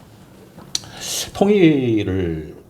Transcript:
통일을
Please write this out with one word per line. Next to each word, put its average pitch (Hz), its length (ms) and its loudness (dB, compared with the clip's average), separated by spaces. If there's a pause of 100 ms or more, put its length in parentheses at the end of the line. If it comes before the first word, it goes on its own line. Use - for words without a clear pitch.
(1300)
통일을 110 1200 2 (140)